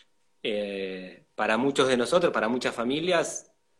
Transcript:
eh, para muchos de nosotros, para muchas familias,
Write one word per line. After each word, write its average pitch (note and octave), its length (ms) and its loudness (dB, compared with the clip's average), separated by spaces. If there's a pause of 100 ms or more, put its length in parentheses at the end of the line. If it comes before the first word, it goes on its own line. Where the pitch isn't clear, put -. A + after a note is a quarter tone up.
(440)
eh, G2 840 -6 (100)
para G#2+ 220 2
muchos C3+ 320 2
de B2+ 80 4
nosotros, D#3 340 2
para G#2+ 160 0
muchas B2 260 -2
familias, D3+ 760 -2 (300)